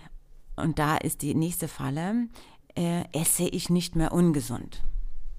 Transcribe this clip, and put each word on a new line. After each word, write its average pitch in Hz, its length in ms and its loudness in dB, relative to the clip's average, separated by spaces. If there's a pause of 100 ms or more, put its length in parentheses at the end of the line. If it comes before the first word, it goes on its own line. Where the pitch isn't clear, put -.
(560)
und 156 240 0
da 151 160 2
ist - 260 -2
die 143 140 0
nächste 165 320 0
Falle, 175 600 -4 (460)
äh, 170 360 0
esse 165 320 2
ich - 260 -2
nicht 175 280 2
mehr 160 160 4
ungesund. 151 680 2 (580)